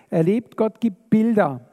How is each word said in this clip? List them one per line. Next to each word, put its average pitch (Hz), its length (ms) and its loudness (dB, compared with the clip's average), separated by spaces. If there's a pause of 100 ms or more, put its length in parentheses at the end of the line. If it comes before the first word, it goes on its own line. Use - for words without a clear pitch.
erlebt. 185 480 -2
Gott 220 240 -4
gibt - 300 -6
Bilder. 202 600 0